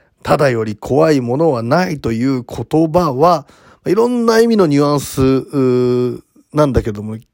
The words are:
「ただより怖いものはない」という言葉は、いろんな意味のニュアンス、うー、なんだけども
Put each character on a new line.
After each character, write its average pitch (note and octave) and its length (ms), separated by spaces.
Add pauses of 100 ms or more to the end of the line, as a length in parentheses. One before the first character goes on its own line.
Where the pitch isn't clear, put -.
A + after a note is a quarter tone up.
(240)
「た D3 140
だ D3 120
よ A2+ 140
り G#2+ 120
怖 D#3 360
い C#3 100
も A#2+ 160
の D#3+ 140
は A#2 120
な E3+ 260
い」 D3+ 120
と A#2 100
い A2+ 140
う C3 180
言 D#3 480
葉 E3 220
は、 D3+ 340 (380)
い - 80
ろ A3+ 140
ん A#3+ 180
な A3+ 140
意 A#3 80
味 A3+ 100
の F#3 100
ニ C#3+ 100
ュ C#3+ 80
ア D3 100
ン C#3 40
ス、 - 220
う B2+ 960
ー、 - 60 (320)
な D3 140
ん B2+ 60
だ A2+ 80
け A2 100
ど G#2 120
も A2 140 (160)